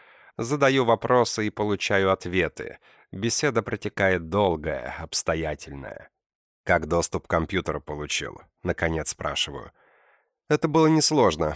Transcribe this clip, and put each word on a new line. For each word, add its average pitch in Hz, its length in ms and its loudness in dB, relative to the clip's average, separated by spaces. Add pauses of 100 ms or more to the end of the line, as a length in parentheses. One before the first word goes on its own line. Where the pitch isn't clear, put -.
(380)
Задаю 135 480 2
вопросы 117 600 2
и - 20 0
получаю 98 600 0
ответы. 87 680 -2 (340)
Беседа 113 520 0
протекает 95 640 0
долгая, 80 720 0
обстоятельная. 78 1120 -6 (540)
«Как 82 220 2
доступ 85 400 -2
к - 20 -14
компьютеру 82 500 -2
получил?» 73 600 -8 (220)
Наконец 80 480 -2
спрашиваю. 71 600 -6 (800)
«Это 151 180 0
было 156 200 4
несложно. 107 680 4